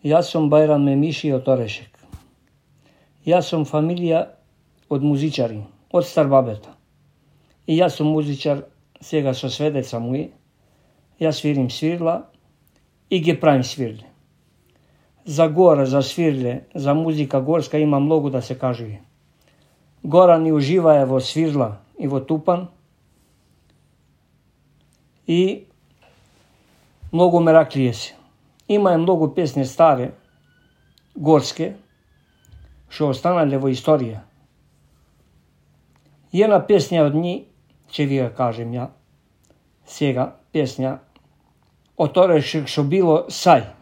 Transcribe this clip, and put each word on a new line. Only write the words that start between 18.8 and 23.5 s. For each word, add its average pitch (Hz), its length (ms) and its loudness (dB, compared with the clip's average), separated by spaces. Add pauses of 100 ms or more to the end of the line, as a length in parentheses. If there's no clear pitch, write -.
Goran 165 440 6
i 160 60 2
uživa 156 420 2
je 139 100 4
vo 131 160 0
svirla 139 560 -2 (220)
i 196 80 -6
vo 135 140 -4
tupan. 160 460 -4 (2500)